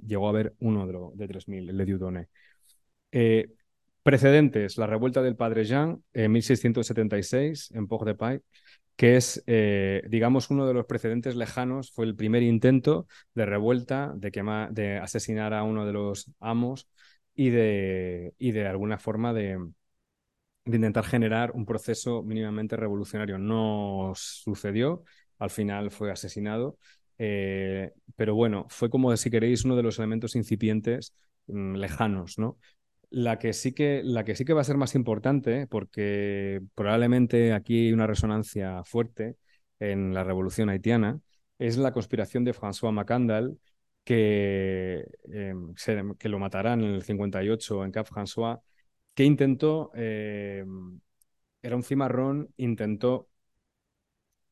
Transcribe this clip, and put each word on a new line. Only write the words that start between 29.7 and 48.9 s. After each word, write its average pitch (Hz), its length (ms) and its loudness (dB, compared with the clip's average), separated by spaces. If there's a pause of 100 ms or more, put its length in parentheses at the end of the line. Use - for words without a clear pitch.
de 120 80 2
los 113 160 -2
elementos 113 360 -4
incipientes, 110 760 -2 (320)
mm, 139 300 -6
lejanos, 98 640 -4
¿no? 110 180 -4 (520)
La 120 300 0
que 113 140 -2
sí - 180 -4
que, 143 320 0
la 113 220 -2
que 104 100 -4
sí 135 80 -6
que 143 80 -2
va 156 80 4
a 135 60 0
ser 139 100 0
más 139 180 0
importante, 127 760 0
porque 101 920 -4 (140)
probablemente 117 800 4
aquí 117 340 2
hay 113 60 4
una 113 120 4
resonancia 104 800 -2
fuerte 117 540 -4 (420)
en 98 340 -2
la 92 120 -2
revolución 95 420 0
haitiana, 107 500 2 (400)
es 117 200 -2
la 131 160 2
conspiración 117 500 -2
de 123 100 0
François 107 380 -4
Macandal, 113 680 0 (460)
que, 98 1000 2 (260)
em, 95 460 -10
se, 104 260 -4 (160)
que - 80 -8
lo 104 100 -2
matarán 98 440 -2
en 104 140 0
el 92 80 -4
cincuenta 98 380 -4
y 101 80 -2
ocho 107 360 -4
en 95 60 -6
Cap 107 160 -6
François, 113 520 -6 (540)